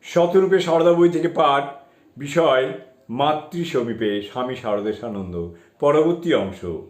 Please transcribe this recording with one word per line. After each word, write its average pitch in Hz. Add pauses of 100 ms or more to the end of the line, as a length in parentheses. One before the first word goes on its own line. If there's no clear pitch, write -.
(140)
শতরূপে 185
সারদা 170
বই 170
থেকে 165
পাঠ, 143 (540)
বিষয় 139 (360)
মাতৃ 151
সমীপে 110
স্বামী 127
শারদেশানন্দ। 101 (260)
পরবর্তী 160
অংশ। 95 (240)